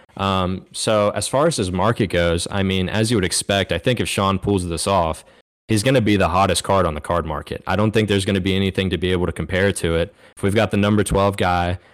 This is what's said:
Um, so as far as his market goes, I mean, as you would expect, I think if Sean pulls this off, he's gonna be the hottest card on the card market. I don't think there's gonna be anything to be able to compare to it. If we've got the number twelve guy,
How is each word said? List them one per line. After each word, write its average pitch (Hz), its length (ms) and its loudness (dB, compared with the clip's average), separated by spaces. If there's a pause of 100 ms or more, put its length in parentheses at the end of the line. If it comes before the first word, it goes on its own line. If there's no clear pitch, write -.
(180)
Um, 95 540 -2
so 104 400 2
as 104 160 -4
far 143 180 0
as 165 120 0
his 92 140 -2
market 101 360 0
goes, 87 420 0
I 98 140 -2
mean, 95 260 0
as 110 220 0
you 117 60 2
would 92 80 0
expect, 95 460 0
I 85 60 -2
think 123 220 -2
if 92 100 -4
Sean 95 300 0
pulls 95 280 -2
this 85 200 -4
off, 85 360 0 (440)
he's 110 140 0
gonna 131 200 2
be 101 160 2
the 95 100 2
hottest 92 360 2
card 98 220 2
on 80 80 -2
the 78 80 -8
card 85 240 -2
market. 76 420 -8
I 95 80 -2
don't 104 160 2
think 107 180 2
there's 98 160 2
gonna 98 160 0
be 92 140 0
anything 95 340 0
to 90 80 -2
be 90 140 -2
able 90 140 0
to 85 60 -2
compare 92 400 0
to 82 240 -2
it. 82 180 -2 (220)
If - 80 -14
we've 98 100 0
got 104 180 2
the 104 60 -2
number 104 260 2
twelve 98 340 0
guy, 87 420 0 (140)